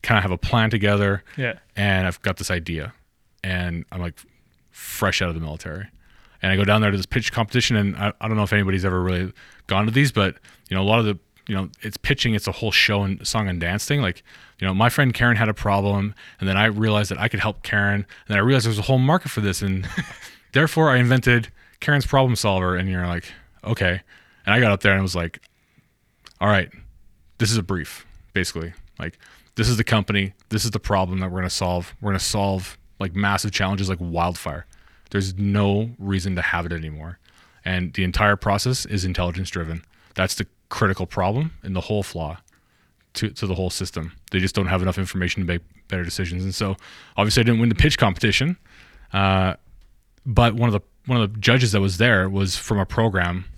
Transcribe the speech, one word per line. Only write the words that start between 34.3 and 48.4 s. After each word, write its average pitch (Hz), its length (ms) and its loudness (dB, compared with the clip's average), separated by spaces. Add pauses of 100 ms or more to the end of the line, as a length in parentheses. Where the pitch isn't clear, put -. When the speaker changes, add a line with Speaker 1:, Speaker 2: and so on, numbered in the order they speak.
Speaker 1:
There's 98 260 -4
no 101 600 2
reason 95 380 -2
to 87 80 -2
have 85 240 -2
it 85 60 -6
anymore. 78 440 -10 (480)
And 90 280 -2
the 95 100 -2
entire 101 320 4
process 104 500 -2
is 98 200 -2
intelligence 90 440 -2
driven. 82 340 -6 (300)
That's 95 220 -2
the 101 100 -4 (220)
critical 95 400 0
problem 110 460 -2 (100)
and 95 120 -6
the 90 60 -2
whole 104 220 -2
flaw 82 340 -8 (800)
to, 107 160 -4
to - 160 -6
the 90 80 -2
whole 92 160 -2
system. 87 400 -8 (180)
They 98 80 -2
just 92 160 0
don't 95 140 0
have 90 160 0
enough 95 160 0
information 92 420 -4
to 87 60 -2
make 87 140 -2 (260)
better 90 160 -4
decisions." 87 400 -6
And 95 100 -4
so 95 240 -4 (400)
obviously 107 240 2
I - 40 2
didn't 117 140 4
win 117 100 4
the 104 60 2
pitch 147 220 4
competition, 117 580 2 (560)